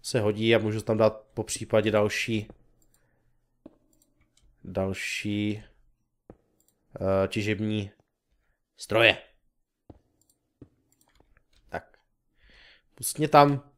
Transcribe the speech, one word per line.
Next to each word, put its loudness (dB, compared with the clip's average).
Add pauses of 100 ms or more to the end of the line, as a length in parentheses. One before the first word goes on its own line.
Se -4
hodí 2
a 4
můžu -4
tam -2
dát 2 (120)
po -8
případě 0
další, -2 (2250)
další, -4 (1300)
eh, 0
těžební -4 (840)
stroje. 2 (2500)
Tak. -14 (960)
Pust -10
mě -2
tam. 4